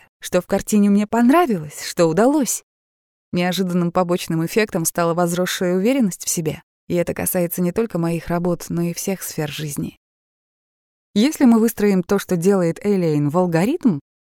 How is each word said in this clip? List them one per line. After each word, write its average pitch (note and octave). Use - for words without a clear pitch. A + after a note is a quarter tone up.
что -
в -
картине G3+
мне G3+
понравилось, A#3+
что -
удалось. A3+
Неожиданным F3
побочным F3
эффектом F#3+
стала E3+
возросшая F3+
уверенность A3
в -
себе, D#3
и E3+
это F3
касается F3
не F3
только A3
моих E3+
работ, F3
но E3+
и E3+
всех -
сфер D3+
жизни. D3
Если C#4
мы A#3
выстроим G#3
то, G3+
что F#3
делает F3+
Элейн, E3
в D3
алгоритм, F#3